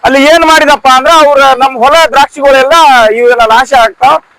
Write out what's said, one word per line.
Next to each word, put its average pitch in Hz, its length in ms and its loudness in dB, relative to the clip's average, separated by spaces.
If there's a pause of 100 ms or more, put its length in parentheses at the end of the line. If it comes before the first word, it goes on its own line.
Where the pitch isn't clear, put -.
ಅಲ್ಲಿ 269 200 0
ಏನ್ 330 220 0
ಮಾಡಿದಪ್ಪ 302 480 0
ಅಂದ್ರೆ, 294 340 0
ಅವ್ರ 285 120 0 (180)
ನಮ್ 262 200 -4
ಹೊಲ 262 180 0 (140)
ದ್ರಾಕ್ಷಿಗಳೆಲ್ಲ 277 920 0 (120)
ಇವೆಲ್ಲ 240 300 0
ನಾಶ 240 280 -2
ಆಗ್ತಾವ 254 460 0 (200)